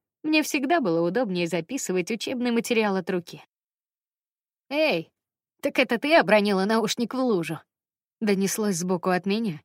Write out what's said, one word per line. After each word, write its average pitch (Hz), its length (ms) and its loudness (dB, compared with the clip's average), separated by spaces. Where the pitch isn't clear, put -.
мне 311 180 2
всегда 294 380 0
было 170 260 2
удобнее 180 420 0
записывать 175 640 -4
учебный 240 400 -4
материал 220 440 0
от 190 140 -4
руки. 180 340 -6
"Эй, 262 420 0
так - 180 -4
это 247 200 0
ты 302 160 2
обронила 202 480 4
наушник 220 500 0
в 254 60 -4
лужу?" — 170 400 0
донеслось 202 560 0
сбоку 180 320 -2
от 180 160 0
меня. 196 400 -2